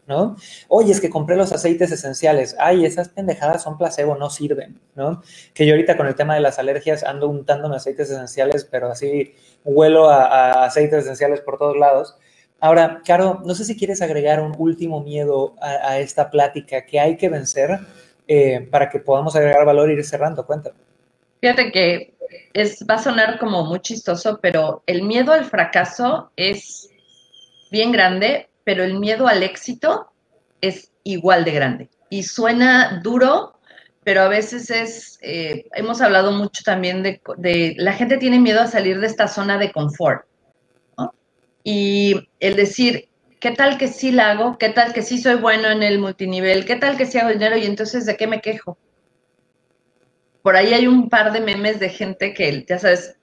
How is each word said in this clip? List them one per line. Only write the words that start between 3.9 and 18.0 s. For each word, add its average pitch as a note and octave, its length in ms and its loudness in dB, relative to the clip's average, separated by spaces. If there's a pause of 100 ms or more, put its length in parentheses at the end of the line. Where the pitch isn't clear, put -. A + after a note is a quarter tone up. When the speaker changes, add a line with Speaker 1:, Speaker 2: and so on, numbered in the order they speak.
Speaker 1:
no C#3+ 140 -6
sirven", C#3+ 500 -8 (160)
¿no? D3+ 260 -6 (320)
Que D#3 120 2
yo D3+ 80 8
ahorita E3 240 4
con C#3+ 100 0
el C3+ 80 -2
tema D3+ 200 0
de D3+ 60 2
las C#3+ 180 0
alergias C#3+ 440 -2
ando C#3+ 260 -4
untando C#3+ 380 -2
mis C#3+ 100 -6
aceites C3+ 320 -6
esenciales, C3+ 560 -2
pero B2 240 -6
así C#3 440 -6 (320)
huelo D#3 440 6
a, C#3 160 8
a B2+ 400 4
aceites D3+ 380 2
esenciales C#3+ 380 -2
por C3+ 160 -8
todos D3 200 0
lados. C#3+ 380 2 (500)
Ahora, E3 400 4
Caro, F3+ 400 2
no F3+ 80 -4
sé F3 100 -8
si A3 140 -8
quieres G3 240 -4
agregar D3+ 400 0
un D3+ 160 -6
último E3 460 -4
miedo D3 580 -4
a, C#3 300 -4
a C3+ 80 -2
esta C#3+ 320 -2
plática C#3+ 520 -2
que - 160 -2
hay D#3+ 160 2
que F3 140 -2
vencer, C#3+ 480 -2 (500)